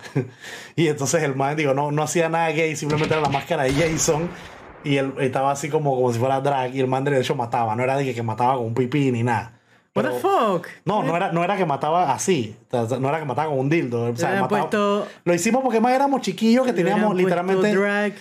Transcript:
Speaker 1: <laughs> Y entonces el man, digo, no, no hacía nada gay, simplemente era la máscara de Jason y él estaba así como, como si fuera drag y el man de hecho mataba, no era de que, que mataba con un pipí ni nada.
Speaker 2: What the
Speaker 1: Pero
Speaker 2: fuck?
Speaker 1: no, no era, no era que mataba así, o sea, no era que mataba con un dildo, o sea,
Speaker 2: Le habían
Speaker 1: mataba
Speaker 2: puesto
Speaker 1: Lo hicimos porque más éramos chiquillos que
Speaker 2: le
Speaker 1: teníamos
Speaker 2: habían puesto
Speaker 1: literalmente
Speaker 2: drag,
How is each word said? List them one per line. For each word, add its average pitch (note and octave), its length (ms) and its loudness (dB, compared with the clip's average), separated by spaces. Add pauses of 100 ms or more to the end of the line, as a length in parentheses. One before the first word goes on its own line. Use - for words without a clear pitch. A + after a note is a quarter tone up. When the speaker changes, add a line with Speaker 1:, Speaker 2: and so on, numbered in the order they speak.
(140)
Speaker 1:
<laughs> - 640 -8
Y E3 120 2
entonces D3+ 360 0
el C#3 120 -2
man, C#3 200 -2
digo, D3 180 2
no, D3 180 0
no D3 120 0
hacía D#3+ 260 0
nada E3 220 0
gay, D#3 240 0
simplemente D3+ 380 0
era D#3 80 0
la C#3+ 80 0
máscara C#3 340 -2
de C3 100 2
Jason D#3+ 560 0 (540)
y C#3 140 0
él C3+ 220 -2
estaba C3+ 320 0
así C#3+ 180 -4
como, D3 260 0
como B2+ 180 2
si A#2 60 -2
fuera C3+ 220 0
drag C3 340 -2
y C3+ 60 -4
el C3+ 60 2
man C3 160 0
de C#3 160 2
hecho C3 140 0
mataba, A#2+ 420 -2
no A#2+ 80 -2
era C3 140 0
de C#3+ 80 0
que, B2+ 80 -4
que A#2 80 -6
mataba A#2 360 0
con A#2+ 100 -2
un A2+ 80 -4
pipí C3 360 0
ni A#2 120 -2
nada. A#2 360 -2 (360)
Speaker 2:
What G3+ 80 0
the C#4+ 60 0
Speaker 1:
Pero - 100 -4
Speaker 2:
fuck? A#3 480 0 (160)
Speaker 1:
no, G3 180 0
no E3 160 0
era, F3 140 0
no E3+ 120 0
era G3 140 0
que F#3+ 80 0
mataba D#3 480 2
así, B2+ 420 0 (160)
o A#2 160 0
sea, B2+ 120 -2
no C3 100 0
era D#3 80 0
que D#3 80 -6
mataba D3 240 -2
con C#3+ 80 -2
un C3+ 120 0
dildo, A#2+ 420 0
o A#2+ 40 -4
sea, C#3+ 140 -2
Speaker 2:
Le F#3+ 80 0
habían G3 60 2
Speaker 1:
mataba G#3 260 0
Speaker 2:
puesto G3+ 380 0 (160)
Speaker 1:
Lo F3 100 2
hicimos A3 300 2
porque A#3 160 2
más A#3+ 140 4
éramos C4+ 280 2
chiquillos A3+ 460 2
que B3 60 0
Speaker 2:
le F3+ 40 -2
Speaker 1:
teníamos G3+ 340 2
Speaker 2:
habían F3+ 140 2
puesto F3 160 2
Speaker 1:
literalmente F#3+ 340 2
Speaker 2:
drag, G3+ 460 0